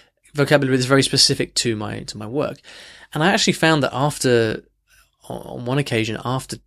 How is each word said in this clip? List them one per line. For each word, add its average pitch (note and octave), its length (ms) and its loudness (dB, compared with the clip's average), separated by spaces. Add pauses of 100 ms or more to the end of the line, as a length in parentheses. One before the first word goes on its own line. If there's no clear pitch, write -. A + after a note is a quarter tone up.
(340)
Vocabulary C#3 420 2
that's B2+ 100 2
very C3+ 160 4
specific - 540 2
to A2+ 220 -2
my, G#2+ 240 -8
to - 160 -14
my G#2 100 -12
work. C3 320 -4 (540)
And D3+ 100 0
I F#3 80 4
actually G#3+ 220 2
found D#3+ 300 2
that - 100 -2
after, B2 720 0 (640)
on, B2 140 -10
on - 220 -12
one B2 120 0
occasion, A2+ 480 -2
after B2+ 420 -6